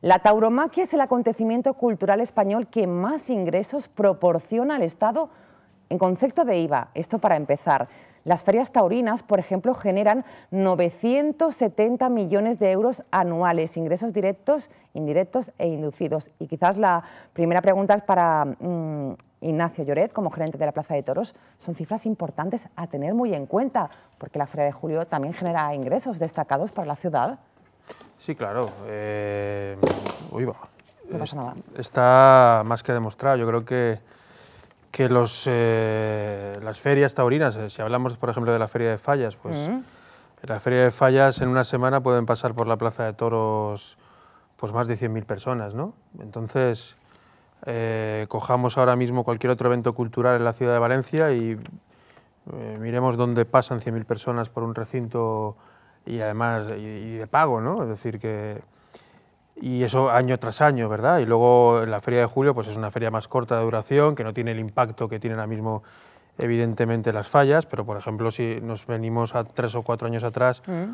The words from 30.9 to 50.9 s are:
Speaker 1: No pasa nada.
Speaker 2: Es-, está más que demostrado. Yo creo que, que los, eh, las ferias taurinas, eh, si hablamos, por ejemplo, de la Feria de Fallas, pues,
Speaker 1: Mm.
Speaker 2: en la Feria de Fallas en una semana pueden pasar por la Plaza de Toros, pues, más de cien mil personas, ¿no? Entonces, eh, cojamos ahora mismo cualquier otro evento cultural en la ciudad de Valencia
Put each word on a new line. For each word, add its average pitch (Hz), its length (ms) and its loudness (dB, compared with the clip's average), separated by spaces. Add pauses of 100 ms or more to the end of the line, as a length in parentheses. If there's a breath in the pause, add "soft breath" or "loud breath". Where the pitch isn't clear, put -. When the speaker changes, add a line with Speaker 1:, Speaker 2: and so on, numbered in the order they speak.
Speaker 1:
No 170 100 -8
pasa 147 160 -10
nada. 127 180 -10 (200)
Speaker 2:
Es-, - 80 -14
está 127 840 8
más 117 180 -2
que 127 100 -2
demostrado. 120 440 0
Yo 117 100 0
creo 117 180 0
que, 120 340 0 (920 loud breath)
que - 180 0
los, 120 380 2
eh, 110 1120 -2
las 107 180 -10
ferias 143 360 2
taurinas, 131 400 2
eh, 107 160 -8
si - 100 -10
hablamos, 120 360 -2
por 123 120 -4
ejemplo, 117 240 -2
de 113 60 0
la 110 80 -2
Feria 117 240 -2
de 107 80 -4
Fallas, 131 380 -2
pues, 160 200 -8
Speaker 1:
Mm. 147 140 -6 (720 loud breath)
Speaker 2:
en 135 60 -16
la 110 100 -4
Feria 127 240 2
de 123 80 6
Fallas 135 500 4
en 131 80 0
una 127 140 2
semana 131 380 0
pueden 123 260 2
pasar 117 260 -2
por 117 140 -2
la 113 100 0
Plaza 113 280 -4
de 110 80 -4
Toros, 107 840 -4 (600 soft breath)
pues, 104 140 -8
más 117 160 -2
de 117 100 -4
cien 113 160 -4
mil 110 120 -6
personas, 107 480 -6
¿no? 156 200 -8 (260)
Entonces, 113 760 -4 (720 soft breath)
eh, 110 640 -4
cojamos 123 480 -2
ahora 123 180 4
mismo 123 280 0
cualquier 120 280 -2
otro 123 180 0
evento 120 240 0
cultural 123 420 0
en 117 100 0
la 117 80 0
ciudad 120 200 0
de 120 60 2
Valencia 131 520 0